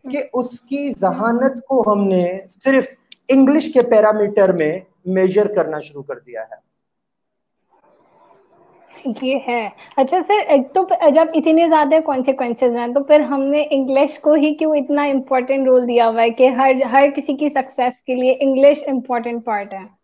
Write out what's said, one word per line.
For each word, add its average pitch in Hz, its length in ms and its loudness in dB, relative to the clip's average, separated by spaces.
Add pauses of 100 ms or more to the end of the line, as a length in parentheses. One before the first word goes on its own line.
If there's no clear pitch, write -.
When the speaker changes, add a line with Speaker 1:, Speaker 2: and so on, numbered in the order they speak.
(120)
Speaker 1:
कि 285 100 -6 (120)
उसकी 254 600 -6
जहानत 226 720 -2
को 233 240 0
हमने 190 560 0
सिर्फ 262 400 0 (420)
English 269 380 4
के 262 120 2
parameter 214 720 2
में 165 320 -4 (220)
measure 190 460 0
करना 156 260 -2
शुरू 143 220 -16
कर 135 140 -12
दिया 117 260 -14
है। - 280 -18 (2500)
Speaker 2:
ये 262 240 -2
है। 233 240 -6 (260)
अच्छा 339 240 0
सर, 392 120 -2
एक 320 400 0
तो 381 100 0
प-, 370 100 -2
जब 320 420 2
इतने 320 320 2
ज्यादा 311 320 2
consequences 262 720 -2
हैं, 240 220 -6
तो 277 80 0
फिर 302 200 4
हमने 277 420 -2
English 277 540 0
को 302 160 2
ही 302 200 2
क्यों 311 220 0
इतना 285 300 -2
important 269 600 -2
role 254 180 4
दिया 240 200 2
हुआ 226 160 0
है 233 80 2
कि 254 180 2
हर, 262 380 2
हर 269 240 4
किसी 285 240 -6
की 285 160 -2
success 262 440 -4 (140)
के 254 80 -4
लिए 254 160 0
English 277 520 2
important 240 640 -6
part 202 280 -6
है? 196 160 -16 (140)